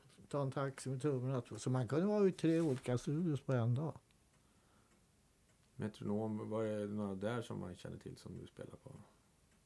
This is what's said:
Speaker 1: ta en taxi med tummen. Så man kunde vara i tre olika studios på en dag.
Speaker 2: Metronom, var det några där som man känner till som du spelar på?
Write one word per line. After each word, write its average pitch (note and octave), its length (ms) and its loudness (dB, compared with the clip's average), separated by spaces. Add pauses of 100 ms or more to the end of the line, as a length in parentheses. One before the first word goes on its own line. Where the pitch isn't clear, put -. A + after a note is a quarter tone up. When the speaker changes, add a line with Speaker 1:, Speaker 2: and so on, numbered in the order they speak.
(280)
Speaker 1:
ta C#3+ 140 0
en C3+ 80 0
taxi C3+ 400 -2
med C3 120 -2
tummen. C3 400 2 (140)
Så A#2 140 0
man B2+ 180 2
kunde D#3 180 2
vara G#3 220 6
i F3+ 40 6
tre E3 280 4
olika C3 380 2
studios D3+ 420 0
på - 120 -2
en A#2+ 220 4
dag. D3 200 0 (1800)
Speaker 2:
Metronom, G#2+ 720 -2
var A2 140 0
det G#2+ 220 0
några G2+ 280 -2
där A2 280 -2
som G#2+ 180 -6
man F#2+ 160 -8
känner - 220 -10
till - 180 -12
som - 220 -12
du F2 80 -12
spelar - 360 -14
på? - 80 -16 (760)